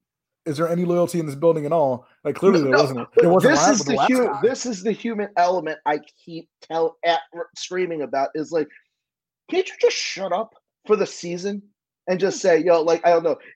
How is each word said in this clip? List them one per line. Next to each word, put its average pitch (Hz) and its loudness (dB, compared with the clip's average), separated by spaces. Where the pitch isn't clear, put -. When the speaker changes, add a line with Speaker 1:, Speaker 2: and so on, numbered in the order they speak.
Speaker 1:
is 151 -6
there 165 -2
any 170 -2
loyalty 175 0
in 160 -4
this 143 -8
building 156 0
at 147 -2
all?" 139 0
Like, 147 -4
clearly 180 4
Speaker 2:
No, 147 0
Speaker 1:
there 135 2
Speaker 2:
no, - 4
Speaker 1:
wasn't. 131 -2
There - 6
wasn't 185 4
Speaker 2:
this 311 2
Speaker 1:
la-, - 4
Speaker 2:
is 254 2
Speaker 1:
with 139 -6
the - -2
Speaker 2:
the - 0
Speaker 1:
last 160 2
Speaker 2:
hu-, 254 2
Speaker 1:
guy. - -6
Speaker 2:
this 233 -2
is 208 -8
the 220 -2
human 208 -6
element 175 0
I 151 -2
keep 165 -16
tell-, 165 -4
at, 165 2
screaming 175 -6
about 135 -4
is, 156 -8
like, 156 -2
can't 370 -2
you - -16
just 480 2
shut 185 -6
up 214 -4
for 208 2
the 190 0
season 180 -10
and 185 0
just 185 -2
say, 175 4
"Yo," 170 4
like, 165 0
I 175 6
don't 170 4
know, 156 0